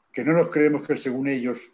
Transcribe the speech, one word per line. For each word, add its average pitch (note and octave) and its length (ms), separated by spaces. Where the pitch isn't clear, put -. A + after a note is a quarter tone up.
¿Que B2 120
no D3 80
nos E3 160
creemos D3+ 380
que D3+ 60
el C3+ 60
según C3+ 300
ellos B2 440